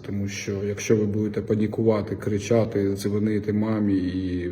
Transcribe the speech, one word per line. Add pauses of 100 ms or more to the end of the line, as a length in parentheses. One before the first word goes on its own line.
тому
що (160)
якщо
ви
будете
панікувати,
кричати,
дзвонити
мамі
і